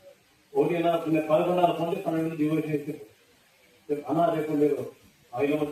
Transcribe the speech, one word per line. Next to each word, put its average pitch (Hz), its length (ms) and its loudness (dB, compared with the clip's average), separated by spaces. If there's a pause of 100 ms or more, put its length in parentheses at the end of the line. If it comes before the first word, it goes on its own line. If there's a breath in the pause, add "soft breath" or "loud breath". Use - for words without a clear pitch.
(520)
ఒకటిన్నర, 165 440 2 (340)
పదకొండున్నర 175 500 2
మంది 170 160 -2 (100)
పన్నెండు 160 340 -2
జీవో 156 160 0 (120)
చేసి 151 240 -4 (960)
రేపు 143 220 -4
అన్నా 165 140 2 (100)
రేపు 151 260 -2
మీరు 139 180 2 (580)
ఆయన 143 160 0 (200)